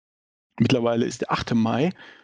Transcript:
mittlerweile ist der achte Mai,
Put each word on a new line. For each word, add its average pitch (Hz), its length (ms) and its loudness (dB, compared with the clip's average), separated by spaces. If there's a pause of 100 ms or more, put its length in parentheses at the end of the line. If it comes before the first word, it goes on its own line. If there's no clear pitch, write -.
(580)
mittlerweile 117 480 2
ist 117 160 -8
der - 100 -6
achte - 220 -2
Mai, 117 380 0 (320)